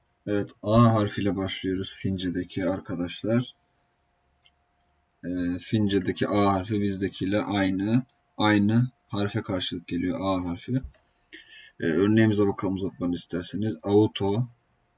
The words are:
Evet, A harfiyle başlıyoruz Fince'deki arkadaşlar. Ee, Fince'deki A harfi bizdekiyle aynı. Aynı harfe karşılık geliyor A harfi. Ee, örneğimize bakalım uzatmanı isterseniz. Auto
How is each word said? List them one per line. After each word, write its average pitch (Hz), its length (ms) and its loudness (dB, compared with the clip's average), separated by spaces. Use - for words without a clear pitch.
Evet, 101 240 -2
A 113 320 6
harfiyle 101 420 0
başlıyoruz 95 600 -4
Fince'deki 92 720 -4
arkadaşlar. 95 840 -4
Ee, 90 360 -4
Fince'deki 101 680 0
A 101 260 4
harfi 101 280 -2
bizdekiyle 98 580 -2
aynı. 101 640 0
Aynı 107 520 4
harfe 104 340 -4
karşılık 92 460 -6
geliyor 90 320 -4
A 92 240 -2
harfi. 120 380 -4
Ee, - 40 -6
örneğimize 104 600 4
bakalım 98 280 -2
uzatmanı 90 400 -4
isterseniz. 90 680 -6
Auto 104 680 2